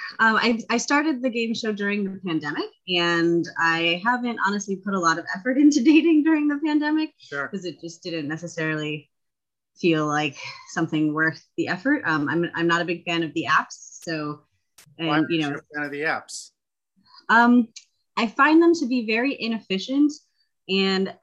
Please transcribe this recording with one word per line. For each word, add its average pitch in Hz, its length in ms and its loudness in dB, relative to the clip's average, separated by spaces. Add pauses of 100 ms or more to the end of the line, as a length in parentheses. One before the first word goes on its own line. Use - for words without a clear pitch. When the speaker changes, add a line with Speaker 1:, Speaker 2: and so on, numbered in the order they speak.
(200)
Speaker 1:
um, 226 180 4
I, 226 240 0 (100)
I 233 60 0
started 285 460 0
the 262 80 -2
game 226 240 -4
show 214 180 -4
during 202 320 -2
the 190 200 -8
pandemic, 160 440 -4 (200)
and 170 560 2 (140)
I 170 460 0
haven't 240 420 -2
honestly 202 300 -4
put 196 180 -6
a 190 40 0
lot 165 200 0
of 165 80 -10 (100)
effort 254 220 -2
<laughs> - 0 -
into 294 240 6
dating 302 420 6
during 302 240 2
the 285 160 -2
pandemic 302 540 0
Speaker 2:
Sure. - 300 -8
Speaker 1:
'cause 185 160 -10
it 170 160 -10
just 165 220 -16
didn't 165 260 -8
necessarily 156 840 -6 (680)
feel 160 280 2
like 151 300 -2 (340)
something 156 440 -2
worth 156 300 0 (120)
the 165 120 -4
effort. 262 360 -2
Um, 151 240 -2
I'm, 165 260 0
I'm 170 120 -2
not 170 160 2
a - 20 -2
big 175 200 -6
fan 165 180 -2
of 151 120 -6
the 151 140 -4
apps, - 540 -2
so, 151 380 -8 (580)
and, 165 100 -4
Speaker 2:
Why 151 100 2
aren't 156 120 0
Speaker 1:
you 165 100 0
know, 147 100 -2
Speaker 2:
you 143 40 -6
a - 200 -16
fan 147 100 -6
of 143 80 -8
the 143 100 -8
apps? - 480 -6 (760)
Speaker 1:
Um, 240 400 6 (480)
I 226 100 0
find 302 340 6
them 339 140 6
to 302 120 -4
be 240 200 -2
very 233 340 -2
inefficient 233 720 0 (560)
and, 190 540 0